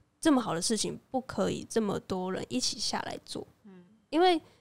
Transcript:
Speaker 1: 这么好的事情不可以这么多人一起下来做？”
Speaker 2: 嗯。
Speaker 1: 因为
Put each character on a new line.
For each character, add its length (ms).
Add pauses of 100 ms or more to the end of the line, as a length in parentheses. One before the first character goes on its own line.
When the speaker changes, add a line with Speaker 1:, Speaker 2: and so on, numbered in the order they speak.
(220)
Speaker 1:
这 100
么 80
好 160
的 60
事 160
情 200 (140)
不 80
可 320
以 180
这 120
么 180
多 320
人 160
一 140
起 180
下 200
来 260
做？” 200 (200)
Speaker 2:
嗯。 180 (260)
Speaker 1:
因 120
为 200 (200)